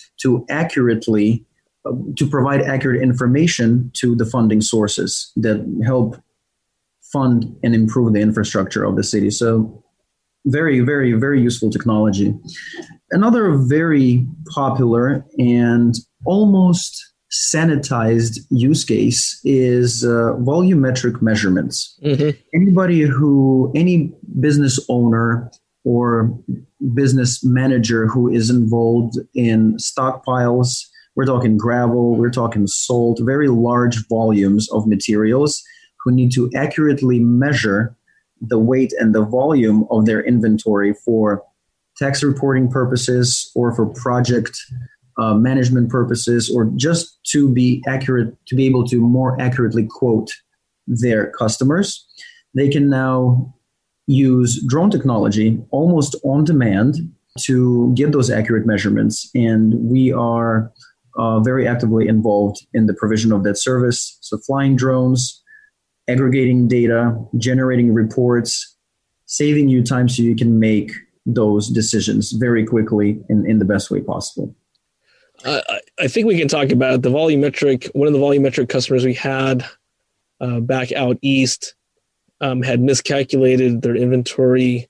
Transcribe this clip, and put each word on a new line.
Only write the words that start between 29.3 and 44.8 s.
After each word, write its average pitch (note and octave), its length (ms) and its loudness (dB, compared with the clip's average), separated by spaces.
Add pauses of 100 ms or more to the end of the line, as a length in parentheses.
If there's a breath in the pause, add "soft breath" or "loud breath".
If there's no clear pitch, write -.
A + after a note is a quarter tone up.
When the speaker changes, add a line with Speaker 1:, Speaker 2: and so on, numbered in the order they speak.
Speaker 1:
in A2 440 2
stockpiles, B2+ 1080 -2 (300 soft breath)
we're C3+ 100 0
talking A#2+ 320 2
gravel, A#2+ 580 0
we're A#2+ 140 2
talking A2+ 380 -2
salt, A#2+ 540 0
very C#3 260 0
large A#2+ 600 0
volumes G#2+ 640 2
of A2 160 -2
materials, A2 760 0 (400 soft breath)
who B2+ 80 0
need B2+ 200 2
to B2 240 0
accurately C#3 640 0
measure A#2+ 760 0 (460)
the A#2 160 -2
weight B2+ 420 0
and A2 140 2
the G#2+ 120 0
volume A#2 640 2
of A2 140 2
their A2 180 0
inventory G#2+ 720 0
for G#2+ 500 -2 (540)
tax C#3 260 -4
reporting C3+ 460 0
purposes B2 840 -2
or A#2+ 220 -2
for A2 100 0
project, B2 720 -2 (600 loud breath)